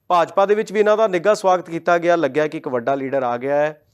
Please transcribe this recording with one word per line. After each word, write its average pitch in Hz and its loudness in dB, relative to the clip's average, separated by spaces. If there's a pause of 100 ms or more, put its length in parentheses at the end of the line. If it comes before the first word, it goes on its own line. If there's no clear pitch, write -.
(100)
ਭਾਜਪਾ 180 2
ਦੇ 208 2
ਵਿੱਚ 214 -2
ਵੀ 214 0
ਇਹਨਾਂ 208 4
ਦਾ 220 2
ਨਿੱਘਾ 185 0
ਸਵਾਗਤ 185 0
ਕੀਤਾ 165 0
ਗਿਆ, 170 2
ਲੱਗਿਆ 151 0
ਕਿ 151 -10
ਇੱਕ 151 -10
ਵੱਡਾ 127 -2
ਲੀਡਰ 135 -4
ਆ 120 -2
ਗਿਆ 135 -2
ਹੈ, 151 -2 (140)